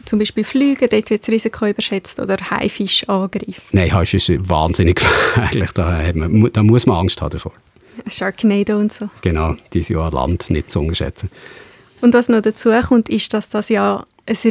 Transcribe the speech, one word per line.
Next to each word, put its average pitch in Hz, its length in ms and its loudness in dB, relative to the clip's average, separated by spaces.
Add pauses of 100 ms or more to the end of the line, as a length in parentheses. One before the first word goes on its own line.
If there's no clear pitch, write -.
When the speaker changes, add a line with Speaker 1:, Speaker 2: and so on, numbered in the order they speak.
Speaker 1:
zum 214 120 0
Beispiel 214 260 -2
Fliegen, 269 460 2
dort 214 200 0
wird 214 120 0
das - 60 -4
Risiko 220 380 -2
überschätzt, - 520 -4
oder 196 180 -2 (140)
Haifischangriffe. - 1120 -2 (120)
Speaker 2:
Nein, 90 200 4
Haifisch 92 380 2
ist 90 180 0
wahnsinnig 85 480 2
<laughs> - 380 0
gefährlich, 107 380 -2
da 85 300 0
hat 85 140 -2
man, 80 160 -2
mu-, 110 160 6
da 107 140 0
muss 113 240 4
man 98 120 4
Angst 90 220 -2
haben - 100 -4
davor. - 220 -10 (560)
Speaker 1:
Sharknado 202 680 0
und 208 140 0
so. 208 160 -10 (120)
Speaker 2:
Genau, 80 340 0 (200)
die 85 80 0
sind - 160 -4
ja 80 80 -2
an 80 60 -4
Land 69 380 -2
nicht 78 200 -2
zu 87 100 -2
unterschätzen. 80 500 -4 (680)
Speaker 1:
Und 240 140 4
was 247 160 4
noch 226 100 4
dazu 220 300 0 (180)
kommt, 233 220 2
ist, - 240 -2
dass 214 140 -2
das 208 200 -2
ja 202 360 0 (220)
ein 220 100 0 (140)